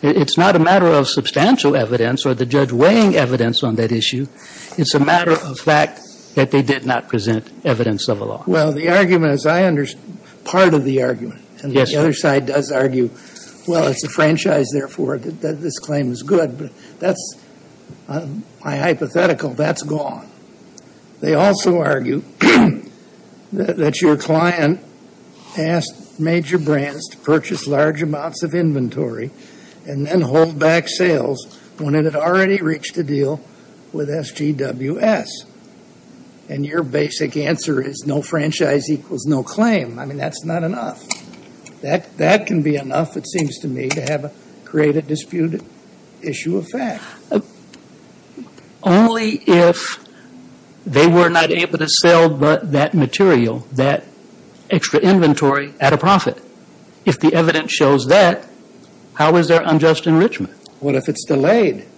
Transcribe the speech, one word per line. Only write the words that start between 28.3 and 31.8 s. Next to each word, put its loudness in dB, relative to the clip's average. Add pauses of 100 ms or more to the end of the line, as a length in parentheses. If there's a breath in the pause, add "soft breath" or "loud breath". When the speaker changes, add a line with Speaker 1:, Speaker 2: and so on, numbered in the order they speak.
Speaker 2:
of -6
inventory -4 (560 loud breath)
and -6
then 0
hold 2
back 2
sales -4 (220 loud breath)
when -2